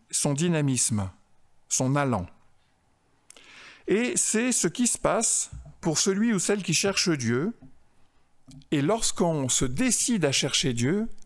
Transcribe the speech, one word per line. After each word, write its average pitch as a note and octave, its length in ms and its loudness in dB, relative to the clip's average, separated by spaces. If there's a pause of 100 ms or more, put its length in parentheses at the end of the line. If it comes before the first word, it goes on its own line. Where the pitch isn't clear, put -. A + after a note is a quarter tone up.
(100)
son D3 240 0
dynamisme, C3+ 760 0 (580)
son C3+ 280 0
allant. B2 300 0 (1600)
Et A#3+ 300 2
c'est A#3+ 360 0
ce - 160 0
qui A#3+ 180 0
se - 120 -2
passe - 520 0 (300)
pour D#3 160 0
celui G#3 380 2
ou F#3 40 0
celle G#3 240 0
qui E3+ 120 -2
cherche G3 340 0
Dieu. C3+ 480 0 (1120)
Et D3 120 2
lorsqu'on E3 640 0
se - 160 0
décide G3+ 640 0
à C3+ 60 2
chercher C3 420 0
Dieu, E3+ 340 0 (180)